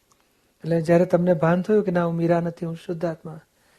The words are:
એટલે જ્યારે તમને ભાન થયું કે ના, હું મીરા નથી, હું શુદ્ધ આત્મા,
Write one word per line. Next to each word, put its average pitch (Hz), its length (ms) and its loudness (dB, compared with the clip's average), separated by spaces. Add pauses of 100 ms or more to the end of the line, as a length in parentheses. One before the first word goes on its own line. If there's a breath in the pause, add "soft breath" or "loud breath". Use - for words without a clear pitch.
(400)
એટલે 165 420 -4
જ્યારે 170 240 4
તમને 175 280 2
ભાન 165 280 2
થયું 208 220 0
કે 190 80 -2
ના, 175 140 0
હું 170 100 -4
મીરા 170 240 0
નથી, 170 260 -6
હું 165 100 -8
શુદ્ધ 170 300 -8
આત્મા, 160 340 -10 (400)